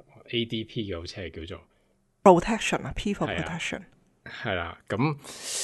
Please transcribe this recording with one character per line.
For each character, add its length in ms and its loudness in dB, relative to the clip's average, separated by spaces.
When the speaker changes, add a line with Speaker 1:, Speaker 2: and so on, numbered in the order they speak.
Speaker 1:
！A 140 0
D 180 -4
P 280 -6
嘅 80 -4
好 60 -10
似 160 -12
係 240 -10
叫 120 -10
做 80 -20
Speaker 2:
Protection 600 6
啊， 120 -6
P 180 0
for 140 -2
Speaker 1:
係 160 -2
啊。 20 -6
Speaker 2:
protection。 220 -6
Speaker 1:
係 300 -4
啦， 220 -4
咁， 260 2